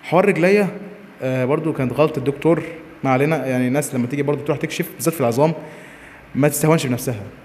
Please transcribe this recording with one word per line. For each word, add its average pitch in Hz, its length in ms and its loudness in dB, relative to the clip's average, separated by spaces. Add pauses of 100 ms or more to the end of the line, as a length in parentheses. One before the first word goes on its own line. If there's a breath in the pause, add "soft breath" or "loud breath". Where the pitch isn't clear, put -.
حوار 180 220 2
رجليا، 190 420 4 (540)
آه، 131 240 0
برضو 156 280 0
كانت 123 200 -2
غلطة 151 260 2
الدكتور، 151 440 2 (400)
ما 135 60 0
علينا، 139 360 2
يعني 127 220 0
الناس 143 280 0
لما 120 120 0
تيجي 143 160 -2
برضو 139 200 -2
تروح 143 140 -2
تكشف - 280 -4 (100)
بالذات 160 180 -2
في - 80 -4
العظام 135 320 2 (800 loud breath)
ما 135 120 4
تستهونش 156 380 2
بنفسها 120 380 -4 (220)